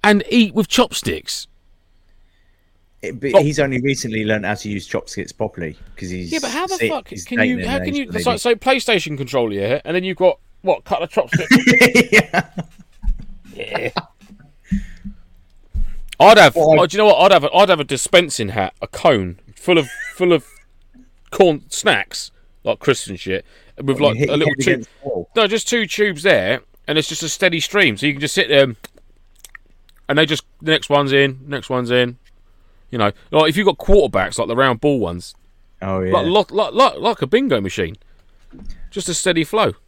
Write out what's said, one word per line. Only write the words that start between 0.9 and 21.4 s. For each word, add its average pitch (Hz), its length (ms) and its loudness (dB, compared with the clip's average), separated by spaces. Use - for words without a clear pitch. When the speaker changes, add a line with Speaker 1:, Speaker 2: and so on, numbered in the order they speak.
Speaker 2:
It, 147 180 -12
but 139 160 -4
Speaker 1:
Oh. 180 80 10
Speaker 2:
he's 151 160 -2
only 135 220 -2
recently 123 440 -4
learned 107 200 -2
how 104 100 -2
to 104 140 -12
use 101 180 -8
chopsticks - 460 -10
properly 85 440 -10
'cause 92 120 -12
he's 90 220 -8
Speaker 1:
Yeah, 330 100 -6
but 247 100 -8
how 330 160 -6
the 381 80 -6
Speaker 2:
si-, 226 140 -2
Speaker 1:
fuck - 200 -6
Speaker 2:
he's 220 160 -16
Speaker 1:
can 240 140 -6
you, 254 180 0
Speaker 2:
dating 185 40 -8
an 220 60 -6
Speaker 1:
how 277 120 -4
can 285 160 -6
you, 285 140 -6
Speaker 2:
Asian 208 120 -6
Speaker 1:
so, 247 100 0
Speaker 2:
lady. 214 80 -4
Speaker 1:
so 240 160 0
PlayStation 214 600 -2
controller, 123 360 -2
yeah, 104 320 -2
and 160 100 -6
then 185 100 -2
you've 190 120 -6
got, 180 220 2
what, 185 240 -2
couple 170 200 -4
of - 60 -18
chopsticks? - 400 -2
Speaker 2:
<laughs> 247 600 4
Yeah. 208 380 0
Speaker 1:
Yeah. 110 360 -8
I'd 214 180 10
have, 160 180 8
Speaker 2:
Well, 156 240 6
I 151 40 6
Speaker 1:
oh, - 40 4
do 151 80 -8
you 208 80 0
know 214 40 6
what? 185 140 6
I'd 196 100 4
have 160 120 6
a, 147 100 -2
I'd 190 160 6
have 170 100 4
a 143 40 -2
dispensing 139 680 0
hat, 98 320 -4
a - 60 -10
cone 98 520 0
full 180 220 0
of, 143 120 -2
full 180 160 0
of 156 140 2
corn 165 380 2